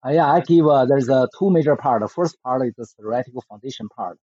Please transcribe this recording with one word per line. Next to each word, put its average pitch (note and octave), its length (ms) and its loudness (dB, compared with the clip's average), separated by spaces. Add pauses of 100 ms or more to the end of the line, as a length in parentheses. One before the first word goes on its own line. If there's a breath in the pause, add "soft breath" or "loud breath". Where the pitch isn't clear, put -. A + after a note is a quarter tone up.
Uh, C3 40 -6
yeah, D#3 200 2
I E3+ 100 4
give, E3 280 4
uh, C#3 160 4
there's C3+ 240 0
a C3 280 2
two F#3+ 140 0
major D3+ 240 2
part. A#2+ 280 -2
The G#2+ 60 -6
first - 360 -6
part C3 200 -4
is A#2 120 -6
the A#2 100 -14
theoretical B2 640 -10
foundation G#2+ 400 -16
part. F2+ 360 -12